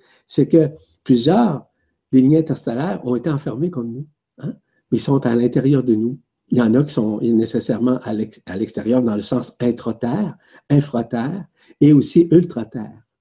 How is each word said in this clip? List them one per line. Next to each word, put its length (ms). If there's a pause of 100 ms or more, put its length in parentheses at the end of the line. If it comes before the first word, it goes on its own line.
(260)
C'est 220
que 240 (320)
plusieurs 640 (440)
des 100
lignes 160
interstellaires 680
ont 100
été 140
enfermées 400
comme 220
nous, 160 (320)
hein ? 160 (340)
Mais 80
ils 40
sont 240
à 100
l'intérieur 480
de 120
nous. 220 (320)
Il 80
y 40
en 140
a 80
qui 100
sont 260
nécessairement 840
à 100
l'ex-, 320
à 120
l'extérieur 460
dans 120
le 60
sens 380
intra-terre, 800 (320)
infra-terre 760 (360)
et 100
aussi 400
ultra-terre. 720 (180)